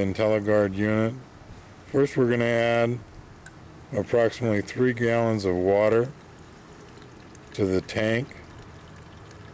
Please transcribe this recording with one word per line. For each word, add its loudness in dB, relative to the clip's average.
IntelliGuard 0
unit. 0
First, 0
we're 2
gonna 0
add 0
approximately 0
three -2
gallons 0
of 0
water 2
to -2
the 0
tank -4